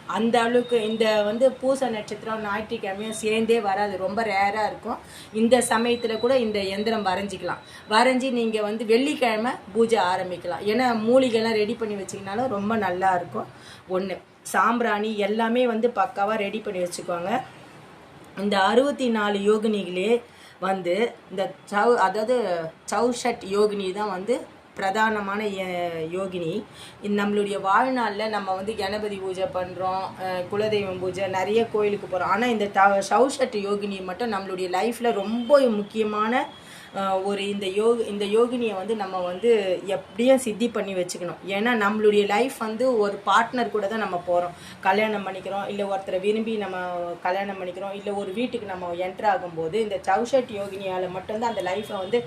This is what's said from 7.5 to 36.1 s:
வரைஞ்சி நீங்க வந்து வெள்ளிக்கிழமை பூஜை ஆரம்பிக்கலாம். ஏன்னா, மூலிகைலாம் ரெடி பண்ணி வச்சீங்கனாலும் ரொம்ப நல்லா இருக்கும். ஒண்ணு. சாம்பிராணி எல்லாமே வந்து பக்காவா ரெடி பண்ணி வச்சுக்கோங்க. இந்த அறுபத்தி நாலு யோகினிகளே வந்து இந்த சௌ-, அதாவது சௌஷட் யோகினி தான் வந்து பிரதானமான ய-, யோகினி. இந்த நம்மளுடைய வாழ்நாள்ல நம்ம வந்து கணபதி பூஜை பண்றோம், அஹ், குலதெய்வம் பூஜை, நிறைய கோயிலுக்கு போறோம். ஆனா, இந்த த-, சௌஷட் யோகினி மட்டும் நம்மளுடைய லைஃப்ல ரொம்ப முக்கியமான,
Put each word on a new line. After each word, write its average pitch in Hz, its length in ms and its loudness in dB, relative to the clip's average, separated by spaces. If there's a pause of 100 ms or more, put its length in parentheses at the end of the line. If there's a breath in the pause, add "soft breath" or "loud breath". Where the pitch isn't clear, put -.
வரைஞ்சி 254 400 4
நீங்க 226 320 0
வந்து 214 220 -4
வெள்ளிக்கிழமை 233 680 2 (220)
பூஜை 226 260 4
ஆரம்பிக்கலாம். 180 680 -2
ஏன்னா, 226 360 2
மூலிகைலாம் 226 500 4
ரெடி 214 220 2
பண்ணி 220 200 -4
வச்சீங்கனாலும் 196 540 -6
ரொம்ப 208 280 -2
நல்லா 185 380 0
இருக்கும். 151 320 -4 (440 loud breath)
ஒண்ணு. 185 280 -2 (240)
சாம்பிராணி 220 760 0
எல்லாமே 226 480 2
வந்து 226 220 2
பக்காவா 202 480 0
ரெடி 202 220 -4
பண்ணி 196 240 -4
வச்சுக்கோங்க. 175 580 -4 (960)
இந்த 202 220 2
அறுபத்தி 247 480 4
நாலு 208 300 2
யோகினிகளே 208 840 2 (400 loud breath)
வந்து 190 520 0 (180)
இந்த 185 220 -4 (180)
சௌ-, 220 240 4
அதாவது 208 640 2 (320)
சௌஷட் 233 540 0
யோகினி 202 480 0
தான் 208 180 -4
வந்து 208 460 -4 (200)
பிரதானமான 208 680 0
ய-, 175 680 -4
யோகினி. 185 500 -4 (400 loud breath)
இந்த 202 200 0
நம்மளுடைய 202 420 0
வாழ்நாள்ல 220 640 2
நம்ம 196 260 -2
வந்து 196 220 -6
கணபதி 208 400 -4
பூஜை 190 280 -4
பண்றோம், 185 580 -4 (200)
அஹ், 185 300 -4
குலதெய்வம் 202 480 0
பூஜை, 185 280 -2
நிறைய 202 440 2
கோயிலுக்கு 202 440 0
போறோம். 175 60 0
ஆனா, 196 240 2
இந்த 220 180 2
த-, 196 460 4
சௌஷட் 247 460 2
யோகினி 202 480 -4
மட்டும் 214 280 -4
நம்மளுடைய 190 380 -4
லைஃப்ல 226 420 0
ரொம்ப 233 480 4
முக்கியமான, 220 880 2 (480 loud breath)